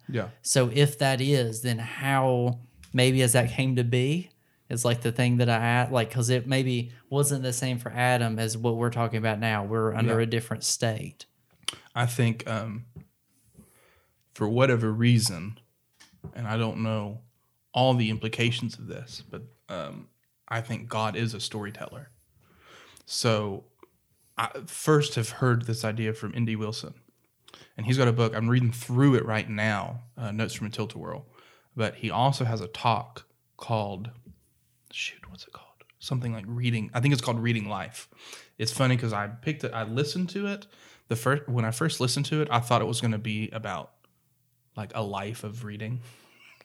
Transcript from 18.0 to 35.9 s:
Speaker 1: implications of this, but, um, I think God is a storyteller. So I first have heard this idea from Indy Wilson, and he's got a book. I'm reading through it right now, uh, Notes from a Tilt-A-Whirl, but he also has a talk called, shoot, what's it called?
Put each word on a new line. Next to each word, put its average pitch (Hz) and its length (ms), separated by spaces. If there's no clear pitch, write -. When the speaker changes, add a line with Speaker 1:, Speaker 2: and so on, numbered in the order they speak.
Speaker 1:
implications 113 680
of 117 80
this, - 420
but, - 140
um, 90 400
I 117 140
think 117 260
God 110 280
is 113 180
a 101 80
storyteller. - 680
So 107 600
I 117 120
first 151 500
have 113 140
heard 120 360
this 117 180
idea 110 300
from 107 200
Indy 113 220
Wilson, 107 380
and 113 100
he's 127 120
got 127 100
a 117 60
book. 117 220
I'm 113 140
reading 123 220
through 127 440
it - 100
right 110 240
now, 107 540
uh, 113 140
Notes 113 220
from 110 140
a - 20
Tilt-A-Whirl, 87 560
but 110 200
he 110 140
also 123 360
has 117 160
a - 60
talk - 600
called, 107 540
shoot, - 380
what's - 160
it - 80
called? - 140